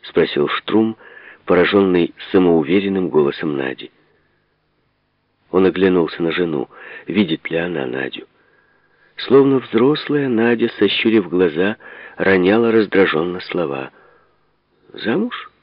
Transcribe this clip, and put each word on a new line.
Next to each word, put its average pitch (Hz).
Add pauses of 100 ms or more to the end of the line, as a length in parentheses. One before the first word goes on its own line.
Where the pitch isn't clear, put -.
спросил 73
Штрум, 110 (480)
пораженный 90 (160)
самоуверенным 92
голосом 73
Нади. 65 (1600)
Он 92
оглянулся 90
на 82
жену, 80 (360)
видит -
ли 82
она 82
Надю. 65 (920)
Словно 135
взрослая, 139
Надя, 117
сощурив 104
глаза, 90 (400)
роняла 95
раздраженно 90
слова. 69 (1000)
«Замуж?» 190 (120)